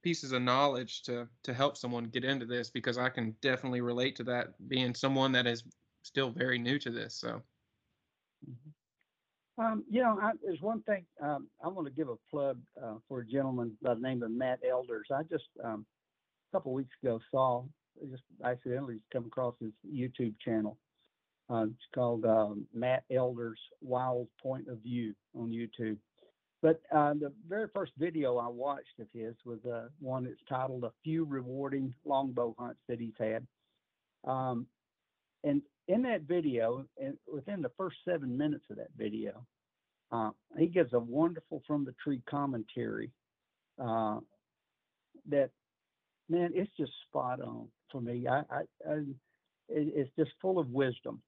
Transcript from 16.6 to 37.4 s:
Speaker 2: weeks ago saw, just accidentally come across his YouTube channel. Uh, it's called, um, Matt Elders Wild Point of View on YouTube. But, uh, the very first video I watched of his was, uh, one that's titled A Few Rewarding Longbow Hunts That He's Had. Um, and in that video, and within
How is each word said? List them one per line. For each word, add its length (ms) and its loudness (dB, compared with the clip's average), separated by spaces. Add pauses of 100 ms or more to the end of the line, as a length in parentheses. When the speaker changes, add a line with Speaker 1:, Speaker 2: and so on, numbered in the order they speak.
Speaker 2:
weeks 280 -4
ago 180 2 (100)
saw, 340 4 (460)
just 140 -12 (200)
accidentally 560 -2 (120)
come 140 -4
across 340 -2
his 120 -6 (180)
YouTube 440 -2 (100)
channel. 320 0 (720)
Uh, 200 2
it's 260 -10
called, 320 2
um, 480 4
Matt 360 2
Elders 500 0 (200)
Wild 480 0 (140)
Point 260 -4
of 100 -8
View 360 -2 (200)
on 160 -4
YouTube. 480 -4 (640)
But, 200 8 (100)
uh, 240 6
the 180 -2 (140)
very 280 -2
first 240 -4
video 400 2
I 100 0
watched 500 -6
of 140 -10
his 320 -8
was, 220 -10
uh, 220 -6 (120)
one 240 -2
that's 240 -10
titled 340 -2
A 100 -4 (120)
Few 200 2
Rewarding 680 -2 (100)
Longbow 540 2
Hunts 300 -8
That 100 -4
He's 200 -6
Had. 280 -2 (760)
Um, 420 -2 (800)
and 180 4 (260)
in 160 4
that 180 0
video, 640 2 (100)
and 220 -8 (120)
within 300 -6